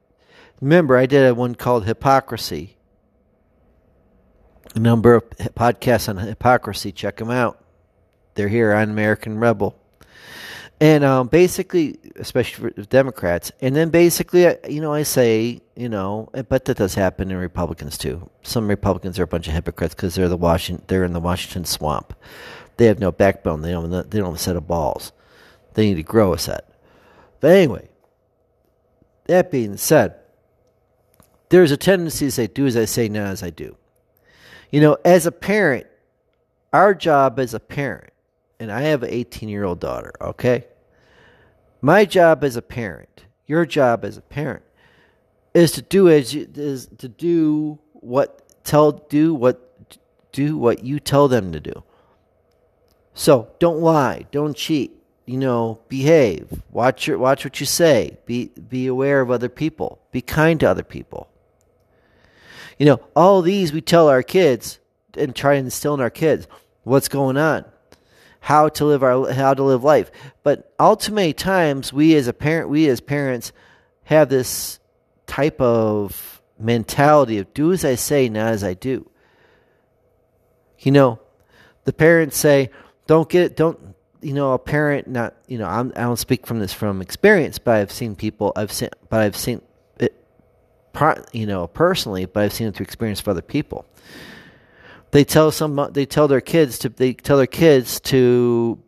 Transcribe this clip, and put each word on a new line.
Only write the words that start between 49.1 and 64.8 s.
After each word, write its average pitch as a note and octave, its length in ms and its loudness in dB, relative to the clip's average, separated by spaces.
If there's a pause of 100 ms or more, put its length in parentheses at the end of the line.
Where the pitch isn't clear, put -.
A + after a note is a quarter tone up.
what, - 640 -4 (340)
do D3 260 -4
what A#2 280 0
you C#3+ 160 -8
tell C#3+ 260 2
them A2 240 -2
to D#2 80 -10
do. - 240 -14 (1300)
So B2+ 360 2 (100)
don't E3+ 220 0
lie, D3 500 0
don't D3 240 -4
cheat, - 380 -4 (320)
you B2 100 -10
know, A#2+ 540 -2
behave, C3+ 800 2
watch - 340 -2
your, C#3+ 120 -2
watch B2+ 260 0
what - 160 -12
you D3 60 -6
say, C3 600 0
be, A#2+ 200 -6
be B2+ 420 -10
aware C3+ 320 0
of B2+ 100 -2
other B2 200 -2
people, - 500 -8 (140)
be C3 80 -6
kind D#3 400 0
to B2 80 4
other F2+ 140 -2
people. - 440 -16 (1500)
You C#3 60 2
know, D3 160 4 (120)
all F#3+ 280 6
these F3+ 320 -2
we D#3 80 -6
tell E3 260 6
our C3 160 4
kids D3+ 560 0 (380)